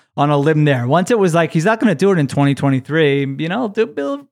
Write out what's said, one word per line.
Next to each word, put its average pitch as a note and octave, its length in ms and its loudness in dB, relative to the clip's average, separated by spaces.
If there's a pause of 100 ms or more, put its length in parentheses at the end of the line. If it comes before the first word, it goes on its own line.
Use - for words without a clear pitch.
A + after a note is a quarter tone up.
(160)
on D3 140 0
a D3 60 2
limb D3+ 280 2
there. B2+ 220 0
Once E3 240 0
it A#3+ 80 2
was F#3 160 2
like, E3 180 0
"He's D#3+ 120 0
not A3 160 0
gonna G#3+ 140 2
do F#3+ 180 2
it F#3 60 2
in C#3+ 80 0
twenty C#3 280 0
twenty-three," C#3 840 0
you D#3 100 -6
know, A3 200 -4
do, A3 180 -2
do, C#4+ 460 -8